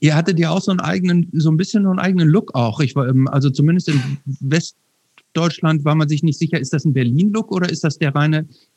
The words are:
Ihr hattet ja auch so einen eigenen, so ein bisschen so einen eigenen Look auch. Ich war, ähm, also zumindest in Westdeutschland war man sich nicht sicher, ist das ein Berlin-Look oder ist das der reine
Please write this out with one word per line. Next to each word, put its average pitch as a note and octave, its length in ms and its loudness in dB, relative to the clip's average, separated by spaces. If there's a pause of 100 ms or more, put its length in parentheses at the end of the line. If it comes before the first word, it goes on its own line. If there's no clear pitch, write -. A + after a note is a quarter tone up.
Ihr D3+ 140 4
hattet E3+ 240 0
ja E3 120 0
auch F3+ 100 0
so G3+ 100 -4
einen F#3 100 0
eigenen, F3 520 0
so D#3+ 180 0
ein D#3 60 2
bisschen G3+ 280 0
so G3 40 2
einen F#3 100 0
eigenen F3+ 300 2
Look G#3 260 2
auch. A#2 260 -2
Ich C#3 140 -2
war, C3 140 0
ähm, C3 200 4
also C#3 200 0
zumindest D#3 400 0
in C#3 300 -2 (220)
Westdeutschland - 1400 -4
war D3+ 100 2
man D#3 140 2
sich D3 140 0
nicht D#3+ 160 0
sicher, D#3+ 220 -2
ist C3+ 120 -6
das D3 120 -2
ein D#3 80 2
Berlin-Look E3 580 0
oder F3 200 -2
ist E3 140 -6
das D3+ 140 -2
der C#3+ 160 -2
reine D#3 320 0 (300)